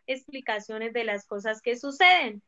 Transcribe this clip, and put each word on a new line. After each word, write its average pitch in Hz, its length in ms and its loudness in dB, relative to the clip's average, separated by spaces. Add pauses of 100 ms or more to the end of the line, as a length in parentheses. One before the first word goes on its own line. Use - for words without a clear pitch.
explicaciones 226 880 -6
de 233 120 -2
las 208 220 -4
cosas 214 360 -6
que 240 160 -2
suceden. 277 680 4